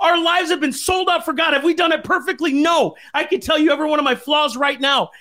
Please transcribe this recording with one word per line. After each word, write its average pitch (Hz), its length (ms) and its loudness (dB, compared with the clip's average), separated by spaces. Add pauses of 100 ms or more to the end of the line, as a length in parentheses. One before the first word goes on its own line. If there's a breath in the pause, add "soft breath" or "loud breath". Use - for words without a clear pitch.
our 339 180 2
lives 339 300 0
have 320 120 -2
been 285 120 -2
sold 370 380 -2
out 330 160 0
for 311 80 -4
God. 311 180 0
Have 277 100 0
we 330 120 2
done 330 180 2
it 311 120 -2
perfectly? 320 500 -2
No. 294 420 2 (160 loud breath)
I 302 120 -2
can 320 140 -2
tell 311 200 0
you 311 120 4
every 285 160 0
one 302 120 0
of 285 60 2
my 254 100 2
flaws 285 420 0
right 277 240 -2
now. 269 300 0 (100 loud breath)